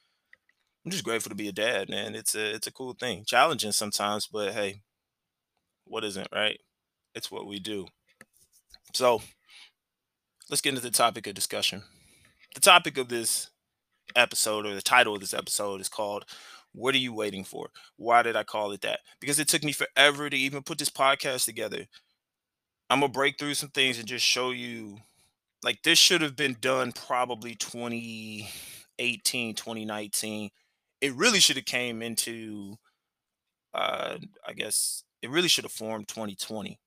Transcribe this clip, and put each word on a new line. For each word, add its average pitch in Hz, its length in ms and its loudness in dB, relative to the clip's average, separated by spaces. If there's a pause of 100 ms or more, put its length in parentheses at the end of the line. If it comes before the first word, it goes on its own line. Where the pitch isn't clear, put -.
(840)
I'm 160 60 -8
just 175 140 -6
grateful 113 260 -2
to 107 60 -10
be 104 120 -4
a 101 40 -6
dad, 104 360 0
man. 104 280 -6
It's - 180 -4
a, 107 200 -2
it's - 120 -8
a - 60 -8
cool 127 220 -10
thing. 107 300 -6
Challenging 123 480 4
sometimes, 104 540 0
but 104 280 -2
hey, 101 280 -4 (1040)
what 110 200 -6
isn't, 98 280 -6
right? 107 280 0 (540)
It's - 160 -10
what 98 160 -8
we 101 140 -8
do. 95 280 -8 (1080)
So, 120 260 6 (1300)
let's 147 100 0
get 151 100 2
into 131 120 -2
the 120 80 -6
topic 113 360 2
of 98 80 -8
discussion. 98 480 -2 (760)
The - 40 -4
topic 175 360 8
of 127 100 -2
this 117 420 -2 (640)
episode, 107 500 2
or 101 80 -4
the 95 80 -6
title 120 320 6
of 101 60 -6
this 95 120 -8
episode, 98 480 -4
is 95 80 -4
called, 101 360 -4 (480)
"What 123 200 0
Are 135 60 6
You 127 140 -2
Waiting 101 320 -4
For?" - 260 -12 (240)
Why 117 300 6
did 117 100 0
I 107 80 2
call 107 300 -2
it 101 80 -10
that? - 180 -2 (220)
Because 139 180 0
it 151 80 0
took 165 160 2
me 151 80 -2
forever 143 580 4
to 143 80 -2
even 139 280 -2
put 160 140 -10
this 147 120 0
podcast 135 540 2
together. 110 420 -4 (1040)
I'ma 139 160 4
break 135 320 0
through 147 160 -4
some 139 140 -4
things 131 320 2
and 110 80 -10
just 120 180 0
show 127 240 2
you, 117 480 -8 (640)
like, 120 220 -2
this 160 160 6
should 175 200 8
have 147 140 0
been 135 260 0
done 127 300 2
probably 120 640 -4
twenty 113 960 -8 (480)
eighteen, 120 560 -2
twenty 113 300 -8
nineteen. 107 640 -4 (500)
It 135 140 0
really 170 240 4
should 156 160 6
have 127 100 -6
came 120 380 -2
into, 110 720 -6 (960)
uh, - 440 -4 (280)
I - 80 -12
guess, - 520 -4 (180)
it 120 80 -8
really 170 160 2
should 147 160 4
have - 80 -8
formed 110 380 -6
twenty 104 260 -6
twenty. 101 520 -8